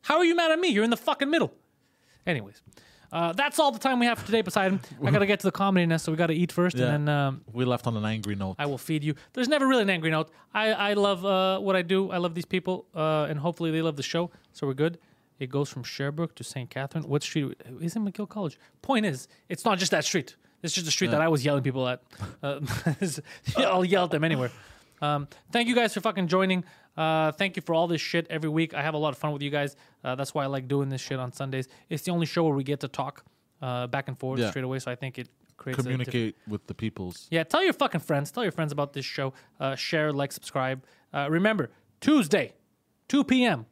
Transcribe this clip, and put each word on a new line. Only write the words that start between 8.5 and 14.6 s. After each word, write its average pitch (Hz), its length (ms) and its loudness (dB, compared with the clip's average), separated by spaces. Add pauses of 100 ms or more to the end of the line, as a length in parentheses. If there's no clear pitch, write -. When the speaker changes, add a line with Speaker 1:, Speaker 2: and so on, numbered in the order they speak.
Speaker 1:
I 147 80 -2
will 139 120 -4
feed 156 260 -4
you. 151 100 -2 (180)
There's 247 160 -2
never 277 180 2
really 262 160 4
an 196 80 2
angry 160 200 0
note. 160 200 0 (220)
I, 220 200 2
I 202 220 0
love, 196 300 0
uh, 190 360 2
what 190 160 0
I 180 60 2
do. 190 280 0
I 180 80 -4
love 175 160 -2
these 170 100 -6
people, 185 500 -4
uh, 156 360 0
and 151 80 -4
hopefully 165 320 -2
they 160 100 0
love 160 160 -2
the 139 60 -6
show, 170 280 -2 (220)
so - 140 -6